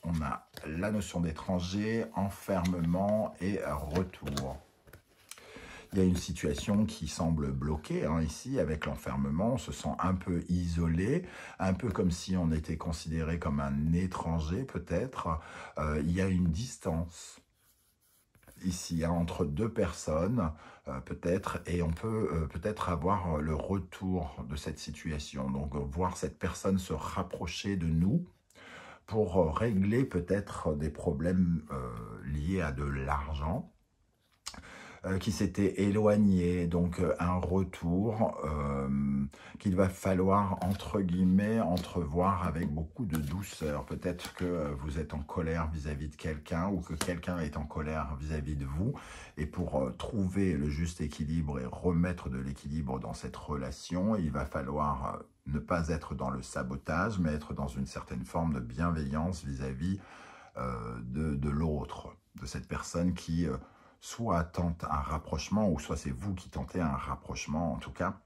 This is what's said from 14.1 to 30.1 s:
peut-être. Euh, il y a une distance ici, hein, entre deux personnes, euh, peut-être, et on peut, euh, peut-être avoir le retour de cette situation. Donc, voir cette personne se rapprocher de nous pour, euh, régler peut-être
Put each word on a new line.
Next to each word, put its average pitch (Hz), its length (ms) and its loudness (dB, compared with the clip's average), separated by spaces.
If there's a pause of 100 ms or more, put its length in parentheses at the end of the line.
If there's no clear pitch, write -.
peut-être. 90 760 -2 (400)
Euh, 78 220 2
il 76 100 2
y 90 100 4
a 92 60 4
une 90 220 4
distance 85 880 -4 (1300)
ici, 85 400 0
hein, 82 60 2
entre 85 340 2
deux 73 240 0
personnes, 90 840 0 (380)
euh, 67 100 -6
peut-être, 87 680 -2
et 85 140 0
on 82 120 2
peut, 110 400 0
euh, 80 160 0
peut-être 92 400 -2
avoir 87 500 2
le 78 160 0
retour 90 960 -2
de 73 80 -4
cette 73 240 -6
situation. 71 680 -6
Donc, 69 280 -2
voir 71 400 0
cette - 240 -4
personne 95 380 2
se - 140 -4
rapprocher - 840 -2
de 82 100 0
nous 95 400 4 (800)
pour, 101 300 2
euh, 82 160 6
régler 107 520 4
peut-être 90 680 0